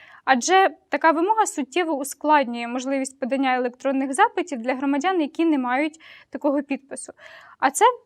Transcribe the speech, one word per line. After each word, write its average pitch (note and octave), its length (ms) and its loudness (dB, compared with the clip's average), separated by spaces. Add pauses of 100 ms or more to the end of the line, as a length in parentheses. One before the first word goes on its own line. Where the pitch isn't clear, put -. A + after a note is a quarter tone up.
(260)
адже E4+ 440 4 (200)
така D#4+ 220 2
вимога G4 340 2
суттєво D#4+ 480 -4
ускладнює C4+ 760 0
можливість C4 520 -6
подання C4 360 -2
електронних C4 580 -2
запитів F#4 460 0
для B3+ 160 -4
громадян, C#4+ 460 -2
які D#4+ 240 -2
не D#4 120 2
мають C4 420 -2 (300)
такого C#4 340 -2
підпису. - 500 -10 (460)
А C#4 120 2
це G4+ 140 2 (200)